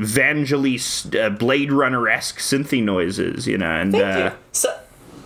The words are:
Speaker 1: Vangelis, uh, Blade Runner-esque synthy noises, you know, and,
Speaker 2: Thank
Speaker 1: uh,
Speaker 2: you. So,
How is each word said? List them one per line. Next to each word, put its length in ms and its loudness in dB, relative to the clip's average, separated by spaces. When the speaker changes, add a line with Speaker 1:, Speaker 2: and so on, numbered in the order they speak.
Speaker 1:
Vangelis, 1120 0
uh, 120 2
Blade 400 0
Runner-esque 680 0
synthy 440 0
noises, 640 0
you 100 0
know, 140 0
and, 200 2
Speaker 2:
Thank 120 4
Speaker 1:
uh, 160 0
Speaker 2:
you. 120 0
So, 180 0